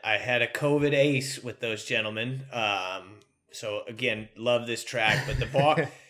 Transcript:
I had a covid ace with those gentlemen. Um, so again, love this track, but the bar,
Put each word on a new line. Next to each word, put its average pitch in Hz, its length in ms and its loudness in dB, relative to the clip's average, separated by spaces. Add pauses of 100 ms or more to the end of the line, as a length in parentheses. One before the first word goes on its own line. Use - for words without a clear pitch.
I 107 140 2
had 120 240 2
a 117 60 0
covid 147 440 2
ace 139 500 2
with 120 180 -10
those 110 240 -4
gentlemen. 117 580 -2 (100)
Um, 98 680 -4 (320)
so 104 340 -6
again, 110 500 -2
love 117 300 0
this 117 180 -4
track, 113 420 2
but 110 120 -2
the 117 80 -2
bar, 143 420 4 (220)